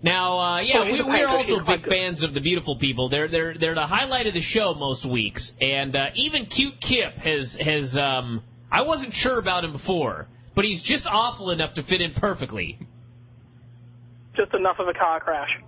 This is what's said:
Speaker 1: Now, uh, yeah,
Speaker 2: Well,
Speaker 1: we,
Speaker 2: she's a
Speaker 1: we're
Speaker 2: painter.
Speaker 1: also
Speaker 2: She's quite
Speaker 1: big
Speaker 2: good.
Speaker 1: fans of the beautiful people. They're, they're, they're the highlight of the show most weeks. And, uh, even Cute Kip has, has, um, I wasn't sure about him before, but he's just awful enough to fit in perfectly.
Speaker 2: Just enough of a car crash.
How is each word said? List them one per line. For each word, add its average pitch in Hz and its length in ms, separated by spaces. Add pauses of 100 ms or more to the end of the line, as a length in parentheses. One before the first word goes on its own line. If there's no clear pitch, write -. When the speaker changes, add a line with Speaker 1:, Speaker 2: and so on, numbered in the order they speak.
Speaker 1:
Now, 180 360
uh, 175 200
yeah, 254 220
Speaker 2:
Well, 202 100
Speaker 1:
we, - 60
Speaker 2:
she's - 40
a 277 60
Speaker 1:
we're 269 60
Speaker 2:
painter. 294 160
Speaker 1:
also 262 260
Speaker 2:
She's 180 80
quite 185 140
Speaker 1:
big 165 80
Speaker 2:
good. - 80
Speaker 1:
fans 180 300
of 151 100
the 139 80
beautiful 156 360
people. 127 320
They're, 147 200
they're, 165 280
they're 160 180
the 151 120
highlight 247 400
of 196 80
the 170 60
show 202 340
most 139 300
weeks. 117 560
And, 135 340
uh, 139 200
even 294 320
Cute 277 340
Kip 233 340
has, 147 400
has, 143 420
um, 127 460 (260)
I 185 140
wasn't 277 320
sure 254 240
about 185 240
him 160 80
before, 139 560 (260)
but 196 120
he's 196 180
just - 240
awful 214 440
enough 160 240
to 151 80
fit 180 180
in 170 120
perfectly. 117 640 (1600)
Speaker 2:
Just 202 180
enough 190 260
of 185 100
a 170 40
car 165 280
crash. 143 280 (180)